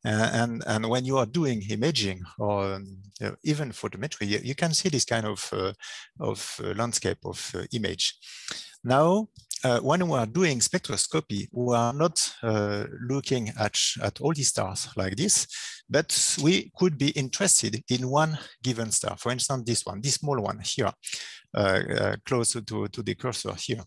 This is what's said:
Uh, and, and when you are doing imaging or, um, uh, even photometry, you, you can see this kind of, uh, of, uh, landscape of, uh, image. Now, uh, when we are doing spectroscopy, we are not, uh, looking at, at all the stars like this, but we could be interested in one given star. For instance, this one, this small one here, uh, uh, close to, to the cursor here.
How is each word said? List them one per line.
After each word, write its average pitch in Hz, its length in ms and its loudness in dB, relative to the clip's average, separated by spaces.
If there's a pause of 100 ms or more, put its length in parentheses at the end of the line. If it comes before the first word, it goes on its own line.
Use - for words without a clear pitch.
Uh, 110 300 4
and, 117 320 0
and 110 200 0
when 127 200 2
you 135 100 2
are 131 80 4
doing 127 460 0
imaging 104 520 0 (160)
or, 101 360 0
um, 98 240 -12 (240)
uh, 104 80 -4 (120)
even 147 300 -2
photometry, 107 560 -6
you, 104 160 0
you 131 100 -4
can 165 200 0
see - 160 2
this 135 160 2
kind 113 180 0
of, 104 300 -4
uh, 98 180 0 (480)
of, - 420 -4
uh, 98 120 -4
landscape 113 500 -2
of, 92 300 -8
uh, 92 80 -4 (100)
image. 104 460 -2 (680)
Now, 165 420 6 (360)
uh, 120 160 4
when 175 260 2
we 151 120 2
are 113 80 2
doing 143 320 2
spectroscopy, - 920 -2
we 123 240 2
are 117 200 4
not, 160 480 0
uh, 104 420 2 (240)
looking 131 400 0 (100)
at, 107 160 0 (280)
at 101 180 -2
all 147 140 2
the 143 80 -4
stars 101 520 -2
like 95 220 -2
this, 185 300 2 (420)
but - 540 2
we 175 340 4
could 175 220 2
be 139 140 2
interested 120 760 2
in 127 220 0
one 151 280 4 (240)
given 117 280 0
star. - 260 0
For 120 160 -2
instance, 127 320 -2
this 117 220 0
one, 104 160 -8
this 135 140 2
small 143 260 0
one 104 200 -2
here, 101 300 0 (640)
uh, - 40 2
uh, 101 580 2 (100)
close 120 260 2
to, 107 360 -4
to 113 140 -8
the 104 120 -2
cursor 107 400 -4
here. 104 320 -6